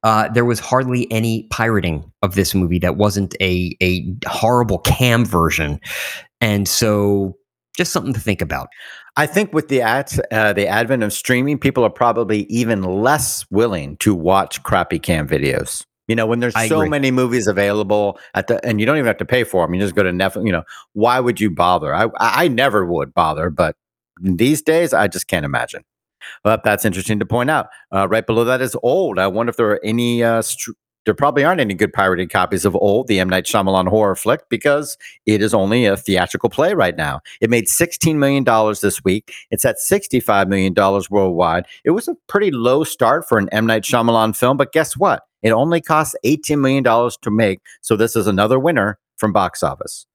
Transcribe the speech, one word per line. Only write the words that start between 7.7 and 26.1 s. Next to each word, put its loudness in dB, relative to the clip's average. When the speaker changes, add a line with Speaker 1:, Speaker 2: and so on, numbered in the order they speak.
Speaker 1:
just -4
something -4
to -4
think -2
about. -6
Speaker 2:
I 2
think -2
with -2
the 2
ad-, 0
uh, 2
the 0
advent 0
of -2
streaming, -2
people 2
are 2
probably 0
even -2
less -2
willing -2
to 2
watch 0
crappy -2
cam -2
videos. -4
You 0
know, 0
when 0
there's -2
Speaker 1:
I -2
Speaker 2:
so 2
Speaker 1:
agree. 0
Speaker 2:
many 0
movies 0
available 0
at -4
the, -2
and -2
you 0
don't 2
even 0
have 0
to -4
pay 0
for 0
'em, -2
you -2
just -2
go 2
to 2
Netflix, -2
you 0
know, -2
why 2
would -2
you 2
bother? 0
I, 2
I, 2
I 2
never 2
would -4
bother, 0
but -2
these 0
days, 2
I 2
just -6
can't -2
imagine. -6